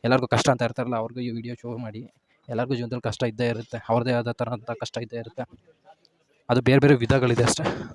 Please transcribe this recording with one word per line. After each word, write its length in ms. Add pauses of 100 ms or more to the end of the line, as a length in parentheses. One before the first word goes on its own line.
ಎಲ್ಲರಿಗೂ 280
ಕಷ್ಟ 200
ಅಂತ 160
ಇರ್ತಾರಲ್ಲ, 340
ಅವ್ರಿಗೂ 240
ಈ 100
ವಿಡಿಯೋ 240
ಶೋ 80 (160)
ಮಾಡಿ. 160 (520)
ಎಲ್ಲರಿಗೂ 260
ಜೀವನದಲ್ಲಿ 300
ಕಷ್ಟ 120 (100)
ಇದ್ದೇ 220
ಇರುತ್ತೆ, 260 (140)
ಅವ್ರದ್ದೇ 260
ಆದ 220
ಥರ 160
ಅಂತ 120 (140)
ಕಷ್ಟ 220
ಇದ್ದೇ 180
ಇರುತ್ತೆ. 220 (1040)
ಅದು 180
ಬೇರೆ 160
ಬೇರೆ 100 (100)
ವಿಧಗಳಿದೆ 440
ಅಷ್ಟೇ. 160 (300)